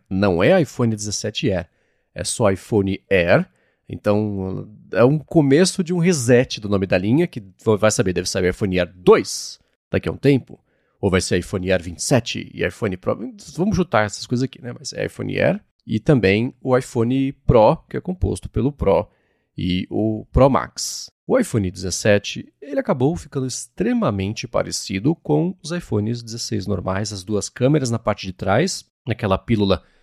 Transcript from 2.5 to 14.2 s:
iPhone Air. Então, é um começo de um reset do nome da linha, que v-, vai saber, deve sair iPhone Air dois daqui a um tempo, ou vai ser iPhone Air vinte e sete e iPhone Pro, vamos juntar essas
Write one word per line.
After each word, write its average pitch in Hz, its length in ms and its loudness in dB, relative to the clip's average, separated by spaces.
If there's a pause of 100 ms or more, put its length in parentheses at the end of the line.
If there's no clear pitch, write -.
iPhone 98 580 -2
Air. 98 400 2 (380)
Então, 101 840 -2 (220)
é 117 140 4
um 143 120 4
começo 156 640 2
de 170 120 -4
um 180 40 -2
reset 131 640 2
do 104 80 -10
nome 98 180 0
da 95 120 0
linha, 117 280 2
que - 140 -10
v-, 104 380 -2
vai 107 120 4
saber, 98 220 0
deve 92 180 -2
sair 90 200 0
iPhone 92 280 -2
Air 87 160 0
dois - 680 0 (300)
daqui - 200 -2
a - 20 -6
um 95 60 -8
tempo, - 420 0 (400)
ou 101 100 0
vai 90 120 2
ser - 180 -2
iPhone 90 320 -4
Air 92 100 2
vinte 85 180 -14
e - 40 -8
sete - 500 -2
e 101 120 -6
iPhone 92 320 -4
Pro, 113 200 -4 (380)
vamos 185 200 -2
juntar 117 300 0
essas - 220 -10